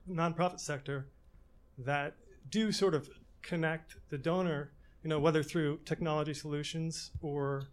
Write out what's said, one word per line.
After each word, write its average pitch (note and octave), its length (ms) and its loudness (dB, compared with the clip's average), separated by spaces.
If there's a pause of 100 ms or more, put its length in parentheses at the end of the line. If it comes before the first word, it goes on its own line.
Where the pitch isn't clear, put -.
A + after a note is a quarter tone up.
nonprofit E3+ 500 2
sector C#3 480 -4 (720)
that C#3+ 380 -2 (340)
do G#3+ 220 2
sort F#3+ 220 4
of C#3 160 0 (320)
connect D#3+ 540 -2 (140)
the D3 80 -4
donor, D#3+ 540 0 (320)
you E3 60 -2
know, D#3 100 2
whether D#3 220 6
through D3+ 440 0
technology D3+ 480 0
solutions D3+ 800 -4 (100)
or C#3 520 -2